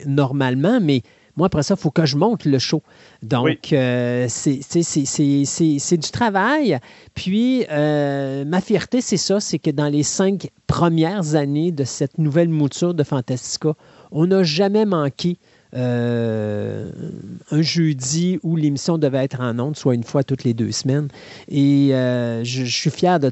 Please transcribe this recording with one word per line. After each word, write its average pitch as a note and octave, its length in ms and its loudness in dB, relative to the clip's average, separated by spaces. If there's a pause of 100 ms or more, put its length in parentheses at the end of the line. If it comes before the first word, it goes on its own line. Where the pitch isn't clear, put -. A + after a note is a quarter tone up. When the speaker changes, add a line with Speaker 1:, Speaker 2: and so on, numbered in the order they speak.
Speaker 1:
normalement, C#3 760 2
mais C#3 200 2 (360)
moi, E3+ 100 2
après D#3 160 0
ça, G3 140 2
il - 40 -12
faut D#3 100 0
que E3 140 2
je C3+ 100 -2
monte F#3+ 300 0
le C#3 140 2
show. D#3 220 -2 (400)
Donc, A#2+ 240 0
Speaker 2:
Oui. D#3 140 0 (140)
Speaker 1:
euh, B2 560 0
c'est, C3+ 320 -2
c'est, E3+ 220 -2
c'est, D#3 200 -2
c'est, C#3+ 400 2
c'est, D3+ 360 0
c'est F3 180 0
du D3 120 -6
travail. A3 720 0 (340)
Puis, A#3 560 0
euh, C#3+ 760 0
ma F3 160 0
fierté, A#3 400 0
c'est G#3 160 -2
ça, G3 240 0
c'est - 180 -4
que - 100 0
dans D3 200 0
les D3 140 2
cinq F#3+ 460 0 (160)
premières E3 720 2
années D3+ 380 0
de C#3 100 -2
cette - 360 -4
nouvelle D#3 280 2
mouture D#3+ 460 0
de D#3 100 0
Fantastica, C3+ 720 -4 (380)
on D#3+ 160 2
n'a F#3+ 160 4
jamais G3 420 2
manqué, F3 520 -2 (380)
euh, A2 1120 -2 (640)
un D3+ 100 2
jeudi D#3+ 840 0
où E3 120 -2
l'émission D3+ 420 0
devait C3+ 280 0
être B2+ 160 -6
en A#2+ 180 -2
ondes, C#3+ 160 -4
soit C3 200 0
une A#2 100 -2
fois C#3+ 180 0
toutes - 220 -4
les A#2+ 80 2
deux A2+ 180 -2
semaines. C#3 380 -2 (400)
Et, C#3 440 4
euh, A#2+ 520 0
je, B2+ 180 -4
je A#2+ 140 -4
suis - 140 -2
fier F3+ 280 2
de C#3 120 2